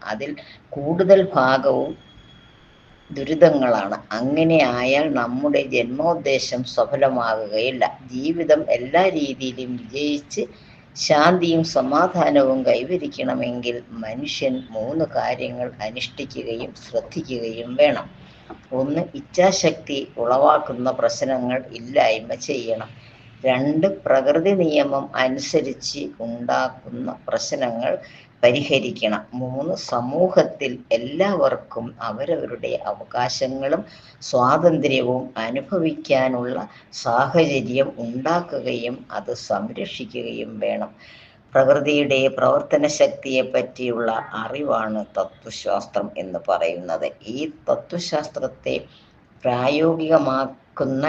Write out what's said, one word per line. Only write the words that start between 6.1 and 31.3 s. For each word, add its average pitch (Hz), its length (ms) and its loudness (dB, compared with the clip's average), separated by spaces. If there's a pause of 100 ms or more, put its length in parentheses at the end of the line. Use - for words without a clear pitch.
സഫലമാകുകയില്ല. 117 1160 0 (240)
ജീവിതം 151 600 2
എല്ലാ 135 400 2
രീതിയിലും 131 680 -4
വിജയിച്ച് 143 680 -4 (520)
ശാന്തിയും 165 680 4
സമാധാനവും 143 1000 2
കൈവരിക്കണമെങ്കിൽ 127 1120 -2 (220)
മനുഷ്യൻ 127 560 -4 (160)
മൂന്ന് 120 360 -2
കാര്യങ്ങൾ 123 640 -4 (140)
അനുഷ്ഠിക്കുകയും 120 960 -8
ശ്രദ്ധിക്കുകയും 117 1000 -6
വേണം. 139 320 4 (640)
ഒന്ന്, 143 320 0 (100)
ഇച്ഛാശക്തി 165 880 0 (180)
ഉളവാക്കുന്ന 127 720 4
പ്രശ്നങ്ങൾ 127 680 0 (120)
ഇല്ലായ്മ 117 680 0
ചെയ്യണം. 113 500 -4 (520)
രണ്ട്, 147 460 2 (100)
പ്രകൃതി 135 560 4
നിയമം 143 500 2 (100)
അനുസരിച്ച് 135 840 -2 (180)
ഉണ്ടാക്കുന്ന 123 920 -4 (100)
പ്രശ്നങ്ങൾ 127 720 -2 (440)
പരിഹരിക്കണം. 120 840 2 (120)
മൂന്ന്, 131 400 -4 (100)
സമൂഹത്തിൽ 131 880 2 (200)
എല്ലാവർക്കും 135 960 0 (160)